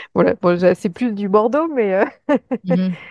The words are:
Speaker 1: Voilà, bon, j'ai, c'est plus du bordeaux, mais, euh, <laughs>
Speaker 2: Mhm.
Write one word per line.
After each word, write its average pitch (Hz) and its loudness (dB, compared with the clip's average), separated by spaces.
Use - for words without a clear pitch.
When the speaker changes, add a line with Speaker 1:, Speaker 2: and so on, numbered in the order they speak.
Speaker 1:
Voilà, 180 2
bon, 175 0
j'ai, 185 2
c'est - -4
plus 233 -4
du 202 -6
bordeaux, 226 2
mais, 226 0
euh, 202 2
<laughs> 262 -2
Speaker 2:
Mhm. 185 -2